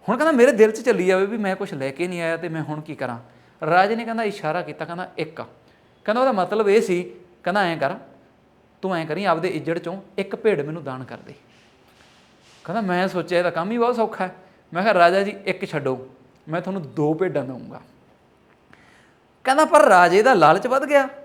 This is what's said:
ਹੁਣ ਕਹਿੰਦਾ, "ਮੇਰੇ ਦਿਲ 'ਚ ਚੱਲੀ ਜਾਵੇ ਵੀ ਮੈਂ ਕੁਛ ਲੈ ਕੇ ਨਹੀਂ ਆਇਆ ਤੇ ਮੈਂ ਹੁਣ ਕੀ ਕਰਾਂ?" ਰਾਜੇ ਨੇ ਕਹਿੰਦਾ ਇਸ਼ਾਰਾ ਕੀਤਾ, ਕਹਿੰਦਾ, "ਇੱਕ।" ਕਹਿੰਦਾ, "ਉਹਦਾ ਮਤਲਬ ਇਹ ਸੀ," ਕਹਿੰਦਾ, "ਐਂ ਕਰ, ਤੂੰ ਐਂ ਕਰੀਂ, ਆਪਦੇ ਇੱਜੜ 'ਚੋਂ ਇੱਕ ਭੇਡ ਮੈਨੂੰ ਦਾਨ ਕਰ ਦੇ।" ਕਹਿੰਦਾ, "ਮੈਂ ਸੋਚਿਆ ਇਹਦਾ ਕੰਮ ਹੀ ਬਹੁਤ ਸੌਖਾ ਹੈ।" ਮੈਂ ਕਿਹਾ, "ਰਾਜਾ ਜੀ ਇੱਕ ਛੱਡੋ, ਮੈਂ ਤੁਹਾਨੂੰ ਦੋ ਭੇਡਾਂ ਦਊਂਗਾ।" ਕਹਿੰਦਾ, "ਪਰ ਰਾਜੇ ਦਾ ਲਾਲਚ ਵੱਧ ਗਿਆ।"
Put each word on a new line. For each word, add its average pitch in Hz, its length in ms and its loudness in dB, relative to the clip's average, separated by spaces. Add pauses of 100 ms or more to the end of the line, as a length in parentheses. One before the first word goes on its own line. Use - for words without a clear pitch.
ਹੁਣ 214 80 0
ਕਹਿੰਦਾ, 311 160 2
"ਮੇਰੇ 254 200 6
ਦਿਲ 214 180 6
'ਚ 214 100 -10
ਚੱਲੀ 208 260 0
ਜਾਵੇ 185 200 2
ਵੀ 214 100 -6
ਮੈਂ 196 200 -4
ਕੁਛ 190 180 -10
ਲੈ 135 160 -6
ਕੇ 175 180 -6
ਨਹੀਂ 175 140 -8
ਆਇਆ 165 140 -4
ਤੇ 170 120 -8
ਮੈਂ 160 140 -6
ਹੁਣ 151 180 -8
ਕੀ 151 140 -14
ਕਰਾਂ?" 120 240 -10 (480)
ਰਾਜੇ 185 300 2
ਨੇ 233 80 -8
ਕਹਿੰਦਾ 226 180 -6
ਇਸ਼ਾਰਾ 180 400 -6
ਕੀਤਾ, 151 220 -12
ਕਹਿੰਦਾ, 170 340 -12
"ਇੱਕ।" 156 220 -10 (640)
ਕਹਿੰਦਾ, 220 160 0
"ਉਹਦਾ 262 120 2
ਮਤਲਬ 202 360 0
ਇਹ 208 120 6
ਸੀ," 180 220 -2 (400)
ਕਹਿੰਦਾ, 190 180 -2
"ਐਂ 170 160 -2
ਕਰ, 139 180 -2 (880)
ਤੂੰ 190 120 -4
ਐਂ 160 120 -6
ਕਰੀਂ, 165 200 -4
ਆਪਦੇ 170 220 0
ਇੱਜੜ 156 280 -4
'ਚੋਂ 175 240 -10 (180)
ਇੱਕ 196 180 -6
ਭੇਡ 196 240 0
ਮੈਨੂੰ 151 240 -10
ਦਾਨ 131 200 -10
ਕਰ 117 120 -16
ਦੇ।" - 180 -20 (1300)
ਕਹਿੰਦਾ, 196 160 -6
"ਮੈਂ 185 280 0
ਸੋਚਿਆ 175 300 -2
ਇਹਦਾ 175 120 2
ਕੰਮ 170 200 -6
ਹੀ 240 80 -4
ਬਹੁਤ 233 180 0
ਸੌਖਾ 214 300 -2
ਹੈ।" - 80 -12 (400)
ਮੈਂ 175 80 -2
ਕਿਹਾ, 214 120 4
"ਰਾਜਾ 180 280 6
ਜੀ 196 140 -4 (100)
ਇੱਕ 185 180 -6
ਛੱਡੋ, 131 440 -4 (400)
ਮੈਂ 165 120 -6
ਤੁਹਾਨੂੰ 175 340 -10
ਦੋ 151 200 0
ਭੇਡਾਂ 156 300 -2
ਦਊਂਗਾ।" 123 360 -14 (1600)
ਕਹਿੰਦਾ, 277 200 4
"ਪਰ 302 160 6
ਰਾਜੇ 185 420 6
ਦਾ 254 120 6
ਲਾਲਚ 170 320 6
ਵੱਧ 269 180 0
ਗਿਆ।" 277 240 2 (160)